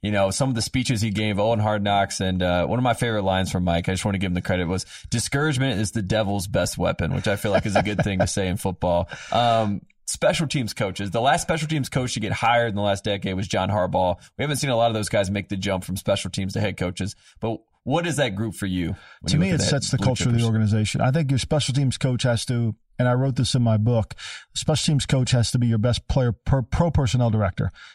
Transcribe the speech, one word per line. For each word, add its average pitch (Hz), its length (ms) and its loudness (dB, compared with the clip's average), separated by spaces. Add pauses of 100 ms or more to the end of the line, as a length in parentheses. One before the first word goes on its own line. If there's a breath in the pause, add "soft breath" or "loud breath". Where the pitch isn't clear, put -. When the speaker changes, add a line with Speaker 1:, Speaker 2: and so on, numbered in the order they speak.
Speaker 1:
you 101 100 -2
know, 98 200 4
some 135 160 0
of 131 80 0
the 110 60 -2
speeches 120 400 -2
he 113 80 2
gave, 104 300 0
Owen 110 200 2
Hard 107 240 0
Knocks. 101 380 0
And, 92 200 0
uh, 87 260 2
one 117 120 0
of 123 40 0
my 123 100 2
favorite 110 300 0
lines 92 280 2
from 90 140 0
Mike, 85 240 0
I - 40 0
just 90 120 -2
wanna 101 120 0
give 95 120 -2
him 87 40 -2
the 90 80 -2
credit, 90 280 -2
was, 92 160 -2 (240 loud breath)
"Discouragement 131 720 -2
is 104 100 -4
the 117 100 -4
devil's 101 460 0
best 95 300 -2
weapon," 87 360 -2
which 92 140 -2
I 101 80 0
feel 104 160 -2
like 95 140 0
is 101 100 -2
a - 80 4
good 101 180 -2
thing 95 180 -2
to - 80 2
say 98 200 -2
in 90 80 -2
football. 87 540 -2 (240 loud breath)
Um, 113 480 2 (260)
special 160 400 0
teams 123 260 -4
coaches. 98 380 -4
The 117 80 0
last 139 220 2
special 160 260 -2
teams 151 220 -2
coach 127 240 -2
to 110 80 -4
get 101 100 -2
hired 117 380 2
in 98 60 -4
the 101 60 -2
last 101 220 0
decade 95 320 -2
was 95 140 -4
John 95 200 0
Harbaugh. 92 480 0 (200 loud breath)
We 123 60 -4
haven't 147 140 -2
seen 143 120 -4
a 120 80 0
lot 117 120 4
of 113 40 -4
those 107 160 -4
guys 101 200 0
make 101 200 -4
the 101 80 -4
jump 95 260 -2
from 92 140 -6
special 98 340 -2
teams 95 220 -6
to 104 80 -2
head 98 160 -2
coaches. 92 380 -4 (260 soft breath)
But 113 180 -4 (240)
what 170 240 -2
is 156 80 -2
that 123 200 0
group 101 200 -4
for - 100 -6
you 92 300 -2 (260 loud breath)
when - 60 -6
Speaker 2:
To - 60 2
Speaker 1:
you 147 60 4
Speaker 2:
me, 185 120 2
Speaker 1:
look 170 40 2
at 139 60 0
Speaker 2:
it - 40 0
Speaker 1:
that - 40 0
Speaker 2:
sets 139 220 0
the 135 60 0
Speaker 1:
blue - 80 0
Speaker 2:
culture 131 240 2
of 120 40 4
the 117 60 4
Speaker 1:
chippers? 117 60 2
Speaker 2:
organization. 110 560 2
I 123 100 4
think 143 180 0
your 135 80 2
special 139 380 0
teams 135 240 2
coach 127 240 0
has 120 240 2
to, 120 260 0 (240)
and 123 100 2
I 123 60 4
wrote 131 220 0
this 127 180 0
in 131 80 4
my 113 160 4
book, 110 380 2 (400 loud breath)
special - 380 0
teams 139 120 2
coach 131 260 2
has 120 200 2
to 123 80 2
be 120 80 2
your 113 100 2
best 113 300 0
player, 123 240 2
per, 135 320 0
pro 170 260 0
personnel 123 400 2
director. 104 420 0 (240 loud breath)